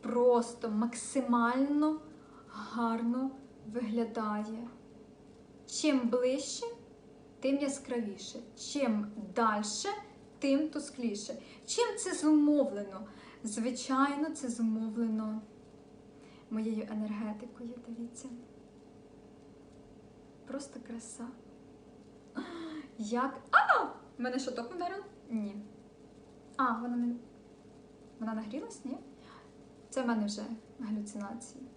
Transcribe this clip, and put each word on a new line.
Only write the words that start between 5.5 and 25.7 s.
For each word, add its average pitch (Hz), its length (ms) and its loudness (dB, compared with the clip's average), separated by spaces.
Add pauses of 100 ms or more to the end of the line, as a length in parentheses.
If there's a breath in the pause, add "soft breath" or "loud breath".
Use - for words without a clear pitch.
Чим 262 440 4
ближче, 254 560 2 (760)
тим 277 180 4
яскравіше. 240 840 -2 (160)
Чим 226 520 0 (280)
дальше, 214 540 2 (500)
тим 285 300 4
тускліше. - 680 -4 (280 loud breath)
Чим 453 320 2
це 359 160 -2
зумовлено? 285 920 6 (360 loud breath)
Звичайно, 262 880 2
це - 200 -6
зумовлено 220 920 0 (1080 loud breath)
моєю 220 420 0
енергетикою, 214 800 -4 (140)
дивіться. 233 400 -10 (2250)
Просто 277 420 -8
краса. 233 400 -10 (1700 loud breath)
Як? 240 400 0 (140)
А! - 340 8 (320)
Мене 247 220 0
що, 262 120 -4
током 233 240 -6
вдарило? 359 280 -4 (260)
Ні. 208 260 -2 (1040)